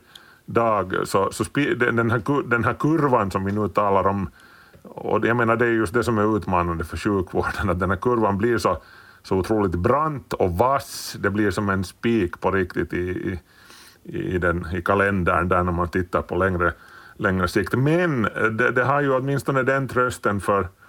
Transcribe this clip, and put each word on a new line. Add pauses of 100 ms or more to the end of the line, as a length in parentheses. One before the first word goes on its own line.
(460)
dag. (100)
Så,
så
spi-,
den,
den
här
ku-,
den
här
kurvan
som
vi
nu
talar
om, (520)
och
jag
menar,
det
är
just
det
som
är
utmanande
för
sjukvården,
att
den
här
kurvan
blir
så, (460)
så
otroligt
brant
och
vass.
Det
blir
som
en
spik
på
riktigt
i, (1080)
i,
i
den,
i
kalendern
där
när
man
tittar
på
längre, (440)
längre
sikt.
Men (280)
det,
det
har
ju
åtminstone
den
trösten
för (200)